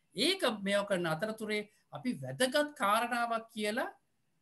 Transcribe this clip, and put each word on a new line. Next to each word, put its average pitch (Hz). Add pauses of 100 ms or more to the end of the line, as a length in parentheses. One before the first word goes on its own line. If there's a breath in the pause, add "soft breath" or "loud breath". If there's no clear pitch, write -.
(160)
ඒක 339 (140)
මේව 202
කරන 180
අතරතුරේ 214 (240 soft breath)
අපි 185
වැදගත් 254
කාරණාවක් 233
කියලා 220 (520)